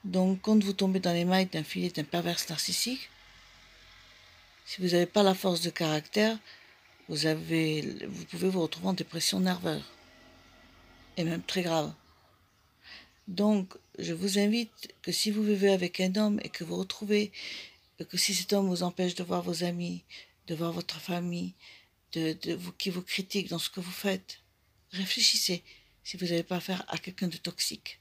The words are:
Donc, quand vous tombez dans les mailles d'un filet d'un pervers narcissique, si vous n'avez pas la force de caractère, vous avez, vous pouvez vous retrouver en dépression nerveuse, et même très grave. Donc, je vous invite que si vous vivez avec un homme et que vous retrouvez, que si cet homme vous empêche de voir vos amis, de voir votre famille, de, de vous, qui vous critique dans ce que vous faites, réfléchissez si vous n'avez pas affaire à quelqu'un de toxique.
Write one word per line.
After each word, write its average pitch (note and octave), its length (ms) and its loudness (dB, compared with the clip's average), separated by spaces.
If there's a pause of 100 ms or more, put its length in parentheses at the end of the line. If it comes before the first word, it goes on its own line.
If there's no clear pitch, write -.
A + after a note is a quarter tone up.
Donc, F#3 380 2
quand G#3+ 200 6
vous G3 120 0
tombez F#3+ 260 2
dans F3+ 140 2
les E3+ 100 2
mailles F#3 220 6
d'un D#3+ 180 -4
filet F3+ 260 -2
d'un D#3+ 140 -4
pervers E3+ 340 -2 (120)
narcissique, F#3 600 -4 (1600)
si - 160 -8
vous F3+ 80 2
n'avez F3 160 6
pas G#3 180 4
la F#3+ 100 8
force F3+ 280 2
de E3+ 80 -2
caractère, F3 680 0 (720)
vous D#3 200 0
avez, D#3+ 800 0
vous E3+ 180 -10
pouvez F3+ 240 -2
vous F#3 120 0
retrouver E3 260 -2
en F#3+ 60 2
dépression F3 460 -2
nerveuse, F3 460 0 (1300)
et F3 80 0
même E3+ 200 0
très - 180 -2
grave. D#3+ 320 0 (1400)
Donc, G3 440 2 (240)
je E3+ 140 -6
vous F#3+ 260 0
invite A3 640 0
que F3 120 -4
si - 180 0
vous G#3+ 120 0
vivez G3+ 260 4
avec F3+ 320 2
un F#3 160 2
homme G#3 260 2
et - 60 -10
que - 160 -8
vous E3+ 100 -4
retrouvez, G3+ 560 0 (800)
que F3+ 80 -4
si F#3+ 180 2
cet F3+ 160 -2
homme G3 160 4
vous F3+ 160 0
empêche F3+ 320 0
de F3+ 80 -6
voir F3 200 -2
vos F3 200 -2
amis, F3 400 -4 (440)
de E3 80 -4
voir E3 180 -2
votre F3 260 -6
famille, F3 540 -4 (580)
de, D#3+ 220 -2
de E3+ 200 -6
vous, F3 200 -8
qui - 160 -4
vous F3+ 120 -4
critique F#3+ 460 -4
dans E3+ 120 -4
ce - 100 -4
que - 100 -8
vous F3 120 -8
faites, - 500 -4 (500)
réfléchissez F#3 680 0 (440)
si - 100 -10
vous F3+ 120 -4
n'avez E3+ 160 0
pas F3+ 140 -4
affaire F#3 300 -4
à E3 100 -4
quelqu'un F#3 300 -6
de E3 80 -4
toxique. - 640 -6